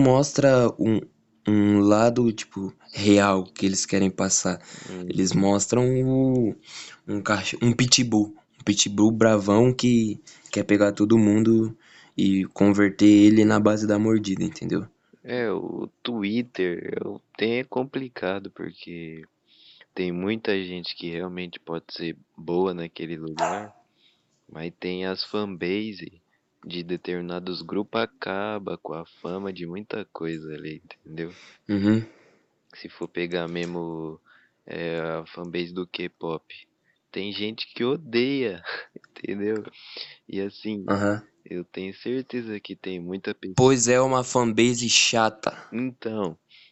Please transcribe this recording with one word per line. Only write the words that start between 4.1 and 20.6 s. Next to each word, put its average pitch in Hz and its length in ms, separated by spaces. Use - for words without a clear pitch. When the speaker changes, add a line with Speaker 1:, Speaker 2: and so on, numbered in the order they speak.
Speaker 1:
passar. 95 500
Speaker 2:
Hum. 90 220
Speaker 1:
Eles 90 240
mostram 101 520
o, 131 500
um 104 140
cach-, 104 400
um 120 120
pitbull, 117 640
um - 40
pitbull 104 460
bravão 110 640
que 117 460
quer 101 120
pegar 101 300
todo 107 240
mundo 110 600
e 95 360
converter 101 540
ele 104 380
na 107 140
base 107 280
da 104 120
mordida, 104 440
entendeu? 87 440
Speaker 2:
É, 117 280
o 87 360
Twitter, 107 1000
eu, - 200
tem, 117 220
é 131 40
complicado, 127 880
porque 85 680
tem 90 160
muita 98 520